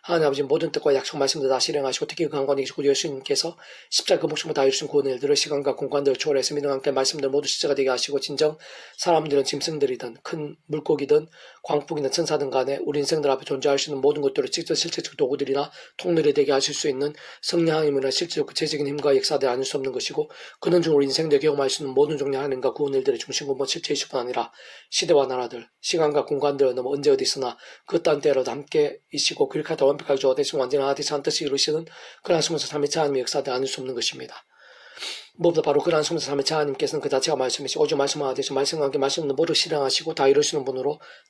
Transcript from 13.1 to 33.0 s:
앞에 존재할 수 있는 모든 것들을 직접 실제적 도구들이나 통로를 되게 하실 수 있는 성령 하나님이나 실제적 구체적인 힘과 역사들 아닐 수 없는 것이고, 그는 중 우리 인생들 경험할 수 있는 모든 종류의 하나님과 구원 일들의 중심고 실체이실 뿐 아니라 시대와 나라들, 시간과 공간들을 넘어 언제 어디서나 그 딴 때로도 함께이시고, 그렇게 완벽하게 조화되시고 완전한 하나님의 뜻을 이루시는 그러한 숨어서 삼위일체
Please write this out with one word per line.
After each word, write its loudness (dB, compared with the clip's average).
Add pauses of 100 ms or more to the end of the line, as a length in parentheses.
앞에 0
존재할 0
수 -4
있는 -4
모든 2
것들을 0
직접 -2
실제적 -4
도구들이나 -2 (240)
통로를 2
되게 4
하실 0
수 -2
있는 -2 (280)
성령 2
하나님이나 2
실제적 -2
구체적인 -4
힘과 2
역사들 2
아닐 0
수 -4
없는 -4
것이고, -4 (300)
그는 4
중 4
우리 6
인생들 2
경험할 2
수 -4
있는 -6
모든 4
종류의 -2
하나님과 -2
구원 -2
일들의 2
중심고 -4
실체이실 -4
뿐 -2
아니라 -4 (380)
시대와 4
나라들, -6 (200)
시간과 2
공간들을 2
넘어 -2
언제 2
어디서나 0 (300)
그 0
딴 2
때로도 2
함께이시고, -2
그렇게 -4 (100)
완벽하게 2
조화되시고 0
완전한 0
하나님의 -2
뜻을 -2
이루시는 0 (380)
그러한 2
숨어서 -2
삼위일체 -2